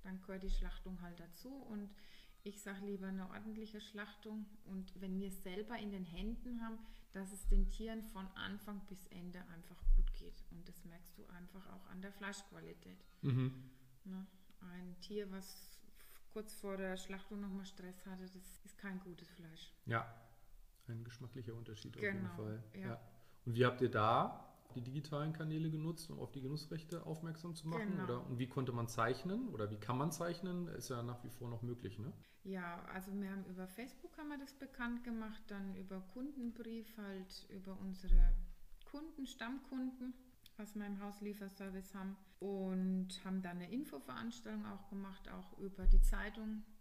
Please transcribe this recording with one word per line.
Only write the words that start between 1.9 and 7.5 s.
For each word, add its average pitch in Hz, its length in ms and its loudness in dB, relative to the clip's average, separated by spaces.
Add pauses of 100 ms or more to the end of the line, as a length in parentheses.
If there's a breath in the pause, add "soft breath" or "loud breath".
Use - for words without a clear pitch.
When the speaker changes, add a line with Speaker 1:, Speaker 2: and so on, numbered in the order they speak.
Speaker 1:
ich 202 180 -10
sag 196 200 -8
lieber 196 260 -4
eine 190 220 -4
ordentliche 214 520 -8
Schlachtung. 214 640 -10 (200)
Und 190 360 -6
wenn 190 180 -2
wir 196 120 -2
selber 214 480 -6
in 208 120 -4
den 190 120 -4
Händen 226 580 -4
haben, 226 160 -4 (360 loud breath)
dass 190 180 -6
es 196 160 0
den 196 220 12